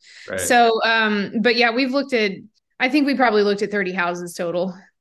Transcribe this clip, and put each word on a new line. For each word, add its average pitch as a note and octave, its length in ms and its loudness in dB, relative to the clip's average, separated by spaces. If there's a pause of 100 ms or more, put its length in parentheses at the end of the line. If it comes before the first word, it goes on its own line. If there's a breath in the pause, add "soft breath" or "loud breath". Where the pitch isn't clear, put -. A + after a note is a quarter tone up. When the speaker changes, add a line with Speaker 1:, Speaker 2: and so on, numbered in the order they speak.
(280 loud breath)
Speaker 1:
Right. - 120 -6
Speaker 2:
So, A3+ 440 4
um, G#3+ 560 0
but A#3+ 140 2
yeah, A#3 160 2
we've B3+ 220 -2
looked C#4 200 -2
at, G#3+ 200 0 (480)
I B3+ 80 2
think C#4 180 2
we C#4 80 0
probably G#3+ 300 4
looked G3+ 180 0
at G3+ 80 -4
thirty G3 220 -4
houses F3 420 -4
total. F3+ 420 -4 (240 loud breath)